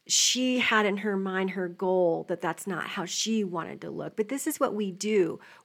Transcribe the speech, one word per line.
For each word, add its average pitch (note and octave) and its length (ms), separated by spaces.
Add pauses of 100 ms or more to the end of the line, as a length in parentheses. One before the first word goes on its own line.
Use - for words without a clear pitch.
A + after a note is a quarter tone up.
she B3+ 500
had G#3+ 280
in G3 120
her G3+ 180
mind F#3+ 340
her F#3 180
goal F3 600
that F3 120
that's E3+ 260
not F#3 220
how F3+ 160
she G#3+ 400
wanted E3+ 380
to E3 80
look. - 260
But G#3+ 120
this C#4 200
is D4 100
what B3+ 160
we G#3 160
do. G3 480 (260)